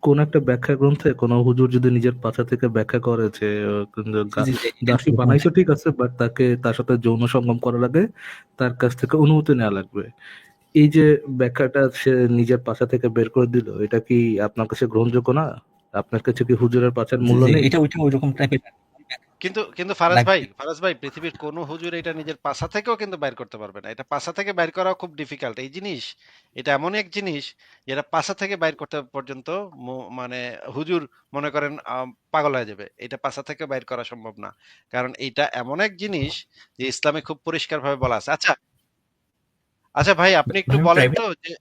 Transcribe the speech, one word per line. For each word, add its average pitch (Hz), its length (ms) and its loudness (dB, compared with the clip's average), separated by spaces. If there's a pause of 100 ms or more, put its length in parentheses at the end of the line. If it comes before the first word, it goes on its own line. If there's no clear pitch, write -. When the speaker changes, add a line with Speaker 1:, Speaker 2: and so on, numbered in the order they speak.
Speaker 1:
কোন 143 180 4
একটা 151 200 2
ব্যাখ্যা 127 360 -2
গ্রন্থে 143 380 2
কোন 120 280 2
হুজুর 123 280 4
যদি 127 200 2
নিজের 123 220 2 (100)
পাছা 117 220 -2
থেকে 123 240 -2
ব্যাখ্যা 110 320 0
করে 117 280 0
যে, 104 360 -4
আহ, 104 380 -4
Speaker 2:
জি, 107 340 -2
Speaker 1:
গা-, 107 80 0
Speaker 2:
জি, 131 80 -2
জি, 120 160 -4
এটা 120 240 -2
Speaker 1:
দাসী 120 120 2
Speaker 2:
ঠিক 147 100 2
Speaker 1:
বানাইছো 127 340 4
Speaker 2:
বলছেন। 165 140 4
Speaker 1:
ঠিক 160 80 2
আছে, 147 180 0
but 123 200 -2
তাকে, 123 480 0
তার 117 180 -2
সাথে 123 240 0
যৌন 117 280 2
সঙ্গম 120 320 2
করা 120 200 -2
লাগে, 135 280 2 (500)
তার 123 200 -2
কাছ 123 200 0
থেকে - 200 0
অনুমতি 151 380 6
নেওয়া 113 180 0
লাগবে। 98 360 -6 (680)
এই 151 140 8
যে 151 300 6 (100)
ব্যাখ্যাটা 131 680 0
সে 127 340 4
নিজের 120 300 4
পাছা 123 280 -2
থেকে 123 220 0
বের 113 220 2
করে 127 160 4
দিল, 113 340 -2
এটা 110 200 0
কি 113 400 2
আপনার 110 280 -2
কাছে 123 180 -2
গ্রহণযোগ্য 117 460 2
না? 147 280 -2 (320)
আপনার 104 300 -4
কাছে 120 220 0
কি 123 80 2
হুজুরের 123 380 4
পাছার 123 280 -2
Speaker 2:
জি, 120 60 0
Speaker 1:
মূল্য 123 220 6
Speaker 2:
জি, 139 60 8
Speaker 1:
নেই? 147 140 6
Speaker 2:
এটা 165 120 4
ওইটা 156 240 2
ওইরকম 139 300 2
টাইপের। 135 260 0 (840)
Speaker 3:
কিন্তু, 190 240 -6
কিন্তু 185 300 -8
ফারাজ 175 220 4
Speaker 2:
লাগবে। 180 140 4
Speaker 3:
ভাই, 180 160 4 (120)
ফারাজ 147 220 -8
ভাই, 180 140 -2
পৃথিবীর 151 440 -10
কোনো 156 260 -10
হুজুর 165 300 -10
এটা 165 180 -8
নিজের 156 300 -10
পাছা 147 260 -6
থেকেও 214 280 -4
কিন্তু 196 200 -10
বাইর 139 180 -6
করতে 117 240 -14
পারবে 101 220 -14
না। 98 100 -16
এটা 127 180 -14
পাছা 147 240 -6
থেকে 196 200 -8
বাইর 170 180 0
করা 185 240 -2
খুব 175 200 -14
ডিফিকাল্ট। 139 440 -10
এই 131 100 -10
জিনিস, 165 480 -12 (380)
এটা 135 180 -2
এমন 156 220 -2
এক 202 160 -6
জিনিস 180 440 -8 (320)
যেটা 139 160 -6
পাছা 170 320 -4
থেকে 196 220 -6
বাইর 160 180 -2
করতে 147 280 -10
পর্যন্ত 131 480 -12 (240)
ম-, 123 360 -14
মানে 123 460 -10 (200)
হুজুর 156 320 -4 (260)
মনে 143 160 -4
করেন, 147 340 -4
আম, 127 280 -8 (180)
পাগল 147 240 0
হয়ে 120 120 -4
যাবে। 101 220 -18 (100)
এটা 123 180 -16
পাছা 135 260 -10
থেকে 147 240 -12
বাইর 135 180 -8
করা 120 200 -10
সম্ভব 110 340 -18
না। 101 160 -16 (380)
কারণ 123 260 -4
এটা 135 340 -2
এমন 127 280 -6
এক 208 160 -2
জিনিস 170 500 -6 (320)
যে 127 100 -6
ইসলামে 151 320 -2
খুব 151 240 -12
পরিষ্কারভাবে 143 520 -4
বলা 127 200 -2
আছে। 107 140 -6
আচ্ছা, 156 240 0 (1400)
আচ্ছা 165 200 2
ভাই, 185 200 4
আপনি 117 240 2
একটু 127 140 0
Speaker 2:
ভাই, 143 80 4
আমি 170 80 4
Speaker 3:
বলেন 143 240 6
Speaker 2:
প্রাইভেট - 60 2
Speaker 3:
তো 202 300 -6
যে 170 120 -10